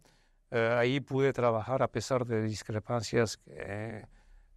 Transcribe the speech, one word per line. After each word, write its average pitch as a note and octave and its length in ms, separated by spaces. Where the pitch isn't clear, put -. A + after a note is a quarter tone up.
eh, A#2 260
ahí B2+ 240
pude C3+ 320
trabajar A#2+ 500
a A#2 60
pesar B2 360
de A2+ 160
discrepancias A2 960
que, G#2+ 720